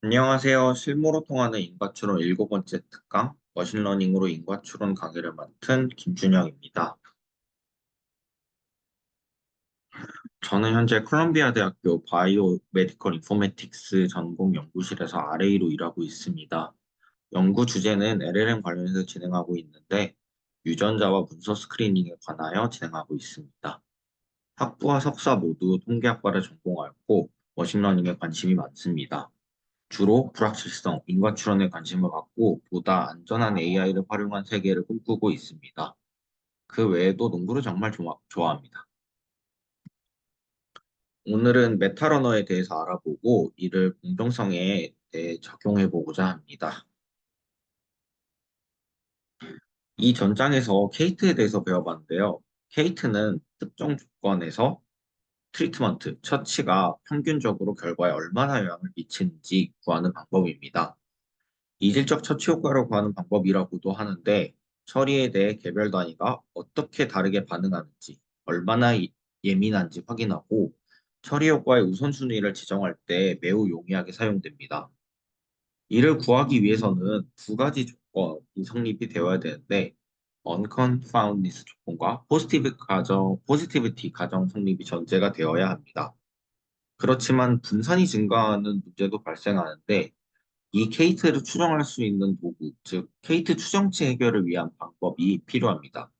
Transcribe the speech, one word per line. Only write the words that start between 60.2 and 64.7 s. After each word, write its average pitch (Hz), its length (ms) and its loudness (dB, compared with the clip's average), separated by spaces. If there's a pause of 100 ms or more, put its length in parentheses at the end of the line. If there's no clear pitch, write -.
이질적 139 440 2
처치 151 280 0
효과를 143 360 2
구하는 104 260 0
방법이라고도 95 800 0
하는데, 101 600 -2 (300)